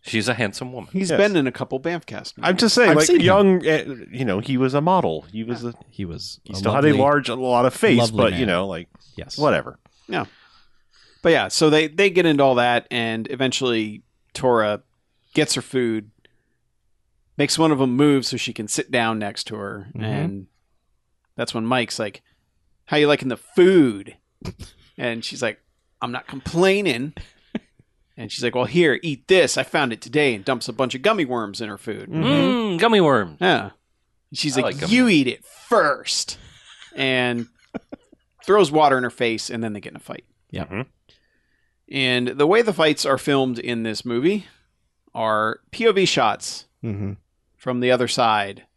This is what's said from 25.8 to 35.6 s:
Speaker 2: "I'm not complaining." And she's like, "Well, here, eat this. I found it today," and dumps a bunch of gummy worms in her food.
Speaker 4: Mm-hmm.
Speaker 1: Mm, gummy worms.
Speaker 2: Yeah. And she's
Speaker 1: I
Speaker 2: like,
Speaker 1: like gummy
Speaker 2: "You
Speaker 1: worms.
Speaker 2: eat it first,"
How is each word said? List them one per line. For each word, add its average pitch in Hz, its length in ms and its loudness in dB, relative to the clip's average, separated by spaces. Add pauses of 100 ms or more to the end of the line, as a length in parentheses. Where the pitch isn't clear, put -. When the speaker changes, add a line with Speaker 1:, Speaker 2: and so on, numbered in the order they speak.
Speaker 2:
"I'm 120 120 -8
not 123 140 -12
complaining." 165 840 0 (1040)
And 107 120 -12
she's - 120 -8
like, 120 120 -2
"Well, 123 100 0
here, 151 380 2
eat 151 240 -8
this. 175 300 4
I 131 60 -2
found 139 300 -2
it - 80 -14
today," 135 320 0
and 98 100 -8
dumps 127 240 -4
a 123 60 -10
bunch 127 220 -4
of 127 80 -10
gummy 208 220 0
worms 117 360 -6
in 107 80 -8
her 101 80 -12
food. 101 320 -12
Speaker 4:
Mm-hmm. 160 140 -4
Speaker 1:
Mm, 247 560 0
gummy 226 220 4
worms. 107 380 2
Speaker 2:
Yeah. 113 300 0 (600)
And 135 80 -12
she's 139 180 -2
Speaker 1:
I 135 40 0
Speaker 2:
like, 104 140 -2
Speaker 1:
like 139 60 -8
gummy 180 140 0
Speaker 2:
"You 254 80 6
Speaker 1:
worms. 226 100 4
Speaker 2:
eat 139 140 4
it 117 180 -8
first," - 920 -2 (560)